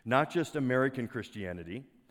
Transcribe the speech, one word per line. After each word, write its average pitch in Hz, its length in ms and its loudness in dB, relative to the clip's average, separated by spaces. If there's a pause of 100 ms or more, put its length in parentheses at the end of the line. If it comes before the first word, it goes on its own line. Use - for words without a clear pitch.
not 135 260 4
just 165 260 0
American 131 520 2
Christianity. 95 760 -8 (260)